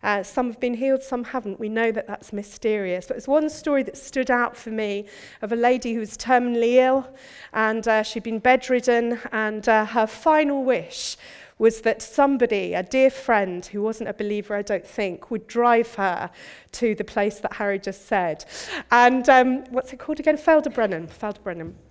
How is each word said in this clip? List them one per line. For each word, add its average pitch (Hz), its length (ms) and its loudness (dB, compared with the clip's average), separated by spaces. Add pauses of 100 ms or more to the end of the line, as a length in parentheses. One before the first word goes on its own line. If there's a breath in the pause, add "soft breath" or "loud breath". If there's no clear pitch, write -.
Uh, 202 200 0
some 247 240 -4
have 226 120 -8
been 247 140 -2
healed, 262 300 0
some 247 220 -6
haven't. 214 360 -8
We 214 80 -6
know 226 240 0
that 214 140 -6
that's - 260 -14
mysterious. 202 720 -4
But - 120 -6
there's - 120 -12
one 302 220 2
story 285 320 -2
that - 160 -8
stood - 320 -4
out 240 260 0
for - 140 -16
me 208 340 -6 (380 loud breath)
of 214 100 -6
a 233 40 -2
lady 240 360 2
who 226 80 -4
was 214 160 -10
terminally 240 600 2
ill, 254 300 4 (460 loud breath)
and, 220 340 0
uh, 220 160 2
she'd 214 200 -6
been 226 160 -4
bedridden, 240 840 2 (100)
and, 220 380 -2
uh, 220 160 6
her 220 220 0
final 285 580 2
wish - 540 -4 (400 loud breath)
was 220 240 2
that 226 180 0
somebody, 233 720 0
a 180 100 -2
dear 262 280 4
friend 196 560 -2
who 202 160 -8
wasn't 220 260 -6
a 202 60 -6
believer, 208 420 -6
I 208 60 -4
don't 202 240 -4
think, - 440 -6
would 220 160 -6
drive 233 500 2
her 185 340 -2 (420 loud breath)
to 226 220 0
the 214 100 -8
place 208 360 -2
that - 120 -6
Harry 202 260 -2
just 196 300 -10
said. 175 380 -2 (440 loud breath)
And, 247 380 6
um, 262 360 6
what's 247 280 -6
it 254 60 -18
called 302 200 -6
again? 302 200 2
Feldabrennen. 233 720 2
Feldabrennen. 175 640 -10 (160)